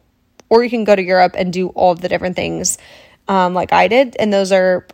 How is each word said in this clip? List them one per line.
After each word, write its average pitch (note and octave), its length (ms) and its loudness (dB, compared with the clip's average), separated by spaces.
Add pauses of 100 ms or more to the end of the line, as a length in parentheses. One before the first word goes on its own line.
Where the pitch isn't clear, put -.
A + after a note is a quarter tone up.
(480)
or A3+ 160 4
you A#3+ 60 -4
can A3+ 140 -2
go G#3 120 4
to F#3+ 60 0
Europe F3+ 340 2
and F#3 160 -4
do F3+ 160 -4
all F3+ 240 0
of E3+ 80 -6
the F3+ 80 -6
different F3+ 280 -4
things, E3 420 -6 (500)
um, F#3 240 0
like F3+ 220 -2
I F3+ 120 4
did. A#3+ 320 2
And G#3+ 140 -2
those G3 180 0
are, F#3 440 0